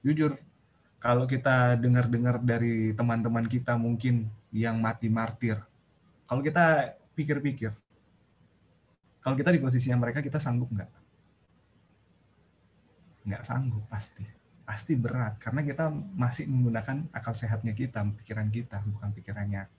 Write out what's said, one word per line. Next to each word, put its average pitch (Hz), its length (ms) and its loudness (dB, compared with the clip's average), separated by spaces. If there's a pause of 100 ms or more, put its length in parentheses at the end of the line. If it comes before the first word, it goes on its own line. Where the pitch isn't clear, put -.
Jujur, 151 320 2 (640)
kalau 123 240 2
kita 127 540 4
dengar-dengar 120 640 4
dari 113 480 2
teman-teman 117 560 0
kita 123 260 0
mungkin 117 560 0 (220)
yang 113 260 0
mati 113 320 -2
martir, 113 480 0 (680)
kalau 139 160 -2
kita 139 500 4 (240)
pikir-pikir, 139 540 -2 (1500)
kalau 131 100 0
kita 139 160 2
di 170 80 6
posisinya 127 400 2
mereka, 120 220 0
kita 143 160 -4
sanggup 123 340 0
nggak? 98 200 -6 (2250)
Nggak 101 240 -4
sanggup 117 400 -2
pasti. - 380 -10 (420)
Pasti 104 320 -4
berat, 113 400 -4
karena 135 240 -4
kita 147 240 -2 (240)
masih 127 320 -2
menggunakan 127 640 0
akal - 240 -8
sehatnya 107 400 -2
kita, 110 320 -4 (160)
pikiran 107 320 -4
kita, 110 320 -6
bukan 104 320 -4
pikirannya 101 480 -6 (140)